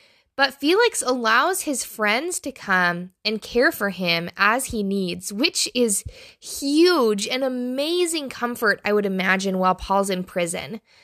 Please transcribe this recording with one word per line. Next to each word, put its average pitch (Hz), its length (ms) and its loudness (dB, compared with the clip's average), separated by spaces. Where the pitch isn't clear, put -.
but 269 160 2
Felix 415 480 2
allows 254 600 2
his 277 240 -4
friends 233 560 -2
to 285 100 -8
come 180 640 0
and 220 160 -2
care 269 300 2
for 202 200 -2
him 170 460 -2
as 214 280 2
he 214 180 -4
needs, 190 500 -4
which 294 440 -2
is 233 260 0
huge 277 880 2
and 262 160 -2
amazing 277 840 -2
comfort, 240 540 -2
I 208 80 0
would 208 140 2
imagine, 190 540 0
while 185 160 2
Paul's 196 340 0
in 185 140 -2
prison. 175 560 -6